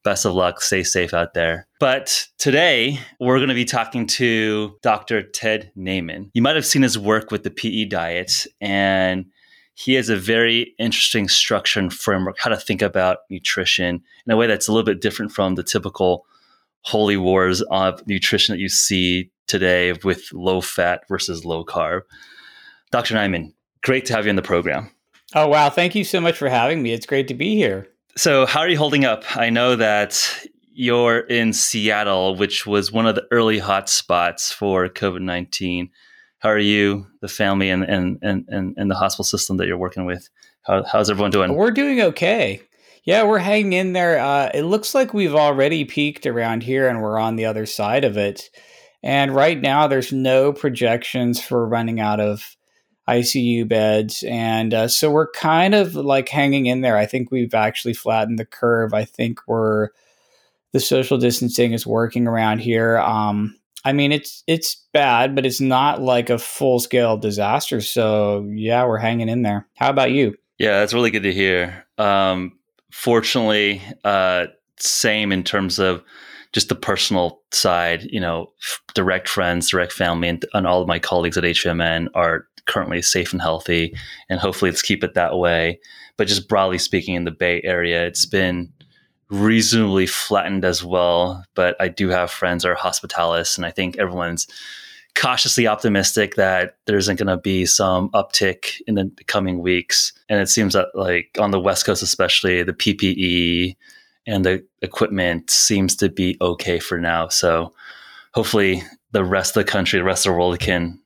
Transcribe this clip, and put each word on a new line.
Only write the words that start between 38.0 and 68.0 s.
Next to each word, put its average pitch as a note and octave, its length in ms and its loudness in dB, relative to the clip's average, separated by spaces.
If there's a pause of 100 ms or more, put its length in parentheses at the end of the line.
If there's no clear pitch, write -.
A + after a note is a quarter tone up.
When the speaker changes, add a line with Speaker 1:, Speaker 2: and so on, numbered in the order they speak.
Speaker 1:
and, F#2+ 280 -2
and, F#2+ 280 -6
and G2+ 120 -2
the F#2 60 0
hospital F#2+ 280 -2
system - 340 -4
that F#2 100 -2
you're F2+ 100 -4
working F2+ 280 -6
with? F2+ 240 -8 (340)
How, F#2+ 200 0
how's G#2+ 260 0
everyone G2+ 220 0
doing? F#2+ 220 2
Speaker 2:
We're G#3 180 2
doing C4+ 300 0
okay. F3 600 0 (420)
Yeah, G#3 200 2
we're G#3+ 160 2
hanging G3+ 340 0
in F#3 200 0
there. E3+ 260 2
Uh, C#3 340 0
it D3 100 -2
looks G#3 320 -2
like C4 180 2
we've F3+ 220 0
already D3 500 2
peaked D3 400 -4
around A#2 380 -2
here C3 240 2
and A#2 140 0
we're G#2+ 180 -2
on A2+ 160 0
the A2 100 -2
other A2 200 -2
side A2+ 400 0
of G#2 120 0
it. G2+ 320 -4 (540)
And C#3 320 0
right D3 240 4
now, C#3 280 2
there's C3+ 240 0
no C3 400 4
projections A#2+ 880 -2
for A#2+ 260 -2
running A2+ 320 -2
out G#2+ 200 0
of G#2 360 -4 (500)
I A#2+ 160 2
C B2 200 0
U A#2 240 0
beds. G#2+ 580 2
And, A2+ 500 -2
uh, A2+ 140 2
so D3+ 220 2
we're D#3 220 2
kind E3+ 420 2
of, F3+ 220 2
like, C#3 340 0
hanging C#3 380 2
in B2+ 140 0
there. A#2+ 140 2
I G#2+ 120 4
think B2+ 240 -4
we've A#2+ 240 -2
actually A2+ 400 0
flattened A2+ 420 -2
the A2 80 -6
curve. A2+ 480 0
I G#2+ 100 0
think A#2 440 -4
we're, A2 420 0 (840)
the C3+ 60 4
social C3 380 2
distancing A#2+ 560 2
is A2+ 140 -4
working A#2 400 0
around A2 320 2
here. A2+ 400 2
Um, G#2+ 560 0 (280)
I C#3 100 0
mean, C#3+ 180 2
it's, - 340 -4
it's E3 300 -2 (180)
bad, C3+ 400 4
but C3+ 100 0
it's B2+ 180 -2
not C3+ 420 2
like B2 260 2
a A#2 80 2
full-scale A#2+ 800 0
disaster. G#2+ 640 -2
So, G#2 720 0